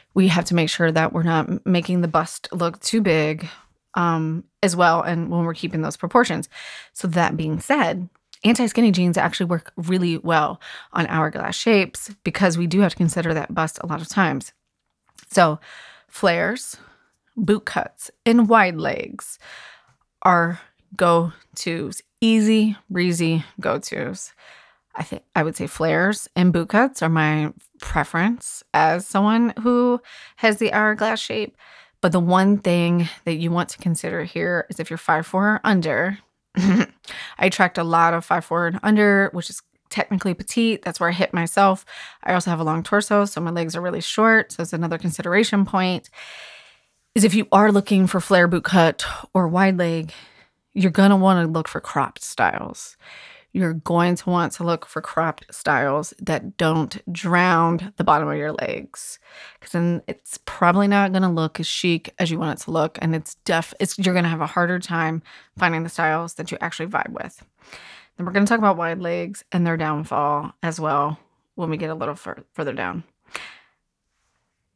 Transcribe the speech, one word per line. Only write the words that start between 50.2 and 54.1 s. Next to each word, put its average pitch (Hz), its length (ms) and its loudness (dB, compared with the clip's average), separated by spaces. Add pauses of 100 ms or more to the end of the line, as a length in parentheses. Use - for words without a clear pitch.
you're 190 180 2
gonna 196 240 6
wanna 185 320 4
look 160 220 -4
for - 100 -8
cropped - 420 -6
styles. - 760 -4 (580)
You're 175 180 0
going 170 420 2